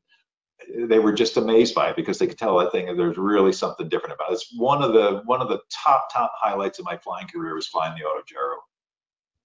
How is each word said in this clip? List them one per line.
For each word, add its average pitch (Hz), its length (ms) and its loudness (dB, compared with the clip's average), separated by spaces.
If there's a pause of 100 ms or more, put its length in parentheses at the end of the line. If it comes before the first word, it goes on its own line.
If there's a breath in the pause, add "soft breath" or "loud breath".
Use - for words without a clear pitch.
(880)
they 110 120 6
were 107 120 4
just 110 240 0
amazed 113 380 4
by 73 160 2
it - 60 -6
because - 220 -4
they 92 80 2
could - 120 -4
tell 101 200 2
that 90 140 2
thing, 90 240 -4
there's 87 220 0
really 98 340 4
something 87 380 -4
different - 240 -4
about 82 160 -6
it. 92 40 0
It's - 220 -10
one 139 260 2
of 113 120 0
the, 104 320 4
one 123 160 0
of 113 60 -6
the 104 100 -2 (120)
top, 135 400 2
top 120 240 -2
highlights 98 440 -2
of 90 80 -12
my 85 100 -8
flying 92 320 -12
career 82 260 -8
was 80 120 -8
flying 80 320 -4
the 78 60 -12
Autogyro. 76 520 -6 (880)